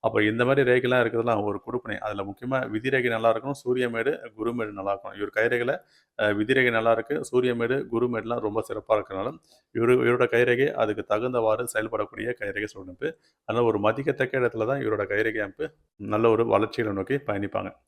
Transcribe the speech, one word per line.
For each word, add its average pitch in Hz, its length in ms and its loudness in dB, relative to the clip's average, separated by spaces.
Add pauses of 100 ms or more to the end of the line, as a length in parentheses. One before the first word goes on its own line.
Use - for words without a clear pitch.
அப்போ 110 200 2
இந்த 113 220 2
மாதிரி 131 260 4
ரேகைலாம் 123 300 4
இருக்கிறதுலாம் 113 420 0
ஒரு 101 220 -4
கொடுப்பினை. 113 320 -6
அதுல 101 260 -6
முக்கியமா 127 460 -4
விதி 110 200 -2
ரேகை 127 200 2
நல்லா 113 260 2
இருக்கணும், 131 160 -6
சூரிய 127 380 -2
மேடு, 117 460 -2
குரு 110 180 -2
மேடு 110 180 -4
நல்லா 98 280 -4
இருக்கணும். 98 160 -14
இவர் 101 200 -4
கைரேகையில, 120 460 0 (400)
அ, 104 120 4
விதி 107 200 2
ரேகை 127 180 4
நல்லா 113 200 2
இருக்கு, 117 340 -2
சூரிய 123 300 2
மேடு, 123 320 -2
குரு 117 200 0
மேடுலாம் 117 320 -4
ரொம்ப 107 340 -2
சிறப்பா 107 180 -2
இருக்கறனால, 104 460 -2 (360)
இவரு, 117 200 4
இவரோட 123 340 4
கைரேகை 123 440 2
அதுக்கு 107 440 -2
தகுந்தவாறு 117 480 0
செயல்படக்கூடிய 107 760 -4
கைரேகை 101 240 -6
சொல்லக்கூடிய 98 220 -12
அமைப்பு. 110 320 -10 (280)
அதனால 117 220 2
ஒரு 110 120 2
மதிக்கத்தக்க 135 600 0
இடத்துல 113 280 0
தான் 139 140 -2
இவரோட 104 240 -2
கைரேகை 107 320 -2
அமைப்பு 110 360 -6 (220)
நல்ல 107 340 2
ஒரு 113 160 4
வளர்ச்சிகளை 107 520 0
நோக்கி 98 180 -2
பயணிப்பாங்க. 101 600 -4 (120)